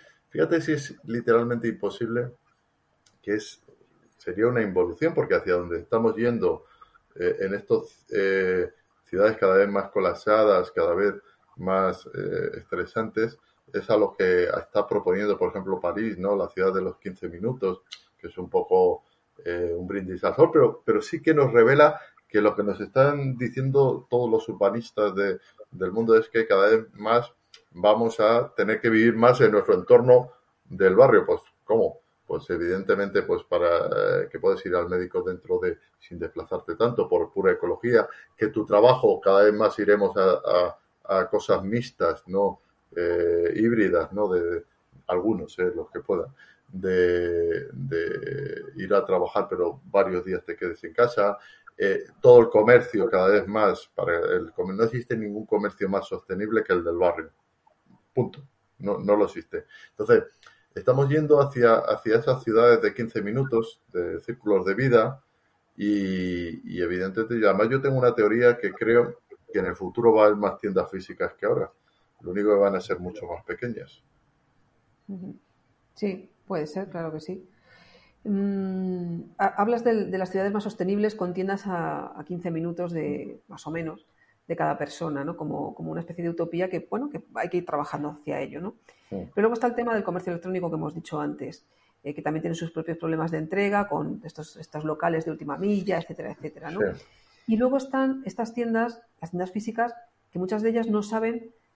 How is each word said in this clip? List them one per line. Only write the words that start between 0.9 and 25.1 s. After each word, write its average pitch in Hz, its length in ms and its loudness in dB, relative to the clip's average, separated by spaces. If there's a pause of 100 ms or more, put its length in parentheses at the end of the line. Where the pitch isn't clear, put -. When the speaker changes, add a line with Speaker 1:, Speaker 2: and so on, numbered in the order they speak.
Speaker 1:
literalmente 120 640 0
imposible, 117 640 -6 (880)
que 101 140 -4
es, - 260 -8 (560)
sería 98 300 -2
una 123 140 0
involución, 92 520 -2
porque - 220 0
hacia 90 180 0
donde 85 260 -4
estamos 113 360 0
yendo, 110 500 -2 (500)
eh, 90 260 -2
en 95 120 -2
estas, - 560 -4
eh, 95 600 0 (340)
ciudades 104 320 2
cada 95 200 4
vez 101 120 4
más 101 220 -4
colapsadas, 98 800 2
cada 85 240 0
vez 98 180 0 (440)
más, 95 580 -2
eh, 90 420 -6
estresantes, 110 800 -6 (340)
es 101 180 -6
a 107 80 4
lo 101 180 2
que 90 300 2
está - 420 -2
proponiendo, 98 500 0
por 92 120 0
ejemplo, 95 300 -6
París, 101 380 -4
¿no? 98 180 -2
La 90 140 -2
ciudad 95 240 0
de 95 80 -2
los 92 160 -6
quince 92 320 -12
minutos, 95 520 -4 (360)
que 87 100 -16
es - 100 -18
un 90 120 -10
poco, 92 540 2 (420)
eh, 87 320 -4
un 90 100 -8
brindis 92 360 -8
al - 120 -2
sol, 160 160 6
pero, 131 320 2
pero 107 180 0
sí 156 200 -8
que 160 120 2
nos 135 200 2
revela 139 460 6 (280)
que 107 140 0
lo 104 140 2
que 104 80 -2
nos 101 180 -4
están 135 560 0
diciendo 131 720 0
todos 120 220 0
los 110 180 0
urbanistas 101 680 -2